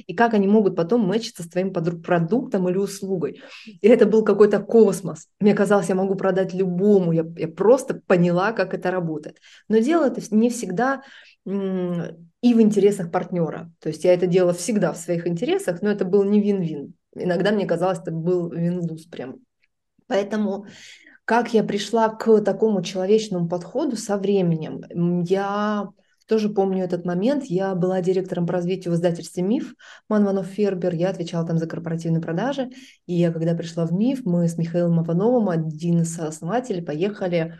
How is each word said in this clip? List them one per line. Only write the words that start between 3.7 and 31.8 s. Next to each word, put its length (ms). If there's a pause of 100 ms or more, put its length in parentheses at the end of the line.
И 60
это 180
был 180
какой-то 360
космос. 680 (120)
Мне 140
казалось, 360
я 60
могу 180
продать 400
любому. 580
Я, 140 (100)
я 120
просто 580
поняла, 460
как 220
это 160
работает. 460 (320)
Но 100
дело 280
это 140
вс-, 140
не 140
всегда, 540 (440)
м, 840 (120)
и 120
в 80
интересах 480
партнера. 600 (120)
То 80
есть 140
я 100
это 120
делала 280
всегда 380
в 60
своих 280
интересах, 560
но 80
это 160
был 180
не 160
вин-вин. 540 (220)
Иногда 360
мне 140
казалось, 320
это 140
был 380
вин-луз 560
прям. 300 (720)
Поэтому 580 (600)
как 280
я 100
пришла 440
к 340
такому 400
человечному 640
подходу 480
со 200
временем? 720
М, 340
я 640 (400)
тоже 220
помню 340
этот 200
момент. 420
Я 280
была 280
директором 440
по 80
развитию 400
в 20
издательстве 460
«Миф» 320 (340)
Ман 160
Ванов 220
Фербер. 480
Я 160
отвечала 360
там 120
за 80
корпоративные 560